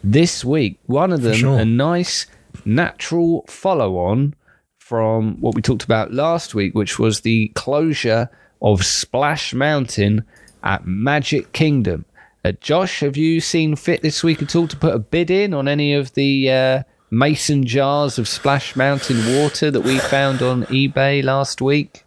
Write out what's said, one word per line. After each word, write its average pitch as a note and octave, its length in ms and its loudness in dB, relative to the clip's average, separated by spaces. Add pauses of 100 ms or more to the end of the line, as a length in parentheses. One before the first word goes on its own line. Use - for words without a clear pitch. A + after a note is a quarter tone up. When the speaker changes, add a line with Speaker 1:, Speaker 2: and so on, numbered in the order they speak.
Speaker 1:
this C#3 420 2
week. B2+ 400 0
One D#3 260 0
of D#3 100 0
Speaker 2:
For A#2+ 80 0
Speaker 1:
them, A2 80 2
Speaker 2:
sure. C3 220 2
Speaker 1:
a A2+ 60 2
nice D3+ 640 0 (380)
natural E3 840 0
follow-on A#2+ 880 0 (420)
from A2 640 -2
what A2+ 140 0
we A2 80 -2
talked B2+ 200 -2
about A2 300 -2
last E3 400 -2
week, G2+ 220 -2
which G#2 240 -2
was A2+ 220 0
the A2+ 340 0
closure C3 760 0 (320)
of G2 240 4
Splash - 680 -2
Mountain B2 680 2 (400)
at F#2+ 220 -2
Magic B2+ 680 -2
Kingdom. A#2+ 540 0 (400)
Uh, G#2 60 0 (100)
Josh, F3+ 380 0
have C#3+ 180 -2
you D#3+ 240 2
seen D#3 340 0
fit - 280 -2
this D3+ 200 -2
week E3 200 2
at C#3+ 120 -4
all E3+ 120 2
to - 100 -10
put E3 160 2
a G3+ 60 0
bid E3 320 -2
in G3+ 240 2
on C#3 120 -2
any C#3+ 280 2
of C#3 180 -2
the, C3+ 380 2
uh, C3 320 2 (260)
mason C#3 560 0
jars C#3 540 -2
of A2 80 -2
Splash - 480 -2
Mountain C3 680 0
water D3+ 300 0
that B2+ 100 0
we C3 160 0
found C3+ 460 0
on B2+ 220 0
eBay C#3 580 0
last C3+ 360 -2
week? C#3+ 480 -2